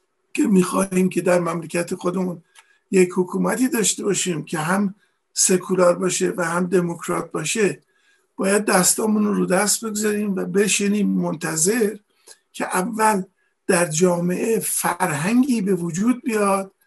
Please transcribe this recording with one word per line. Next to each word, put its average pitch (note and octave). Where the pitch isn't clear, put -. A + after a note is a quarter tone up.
که D4
می‌خواهیم F#3
که F3
در F3+
مملکت E3+
خودمون F3+
یک F#3
حکومتی F#3
داشته A3
باشیم F3
که E3+
هم F#3+
سکولار F3+
باشه F3+
و F3+
هم F3
دموکرات F3
باشه، E3
باید G3+
دستامون G#3+
رو G#3
رو F3+
دست G3
بگذاریم G#3
و F#3
بشینیم G3+
منتظر F#3
که -
اول G#3+
در F3
جامعه F3
فرهنگی F#3+
به F#3+
وجود F3+
بیاد G3